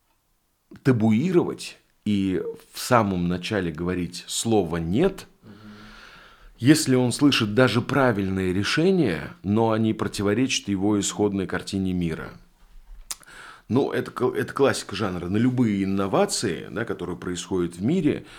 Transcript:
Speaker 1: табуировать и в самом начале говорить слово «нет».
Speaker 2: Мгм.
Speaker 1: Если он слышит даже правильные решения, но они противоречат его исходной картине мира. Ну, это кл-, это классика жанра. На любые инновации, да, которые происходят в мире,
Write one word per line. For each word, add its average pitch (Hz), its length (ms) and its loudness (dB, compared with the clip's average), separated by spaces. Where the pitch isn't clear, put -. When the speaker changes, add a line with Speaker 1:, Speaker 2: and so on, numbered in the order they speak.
Speaker 1:
табуировать 113 960 2
и 95 380 0
в - 40 -14
самом 98 500 2
начале 90 440 -2
говорить 87 540 -6
слово 95 500 0
«нет». 107 500 0
Speaker 2:
Мгм. 107 100 -20
Speaker 1:
Если 131 380 4
он 123 160 2
слышит 117 420 2
даже 120 260 2
правильные 98 720 0
решения, 107 760 0
но 110 280 2
они 110 240 2
противоречат 104 760 -2
его 101 320 2
исходной 98 460 0
картине 92 480 -4
мира. 80 340 -2
Ну, 131 220 2
это 123 180 -4
кл-, - 240 -2
это - 200 -4
классика 117 420 0
жанра. 90 320 -4
На 98 80 -2
любые 117 480 2
инновации, 98 840 0
да, 113 160 -4
которые 87 300 -6
происходят 87 600 -4
в 87 60 -8
мире, 147 420 0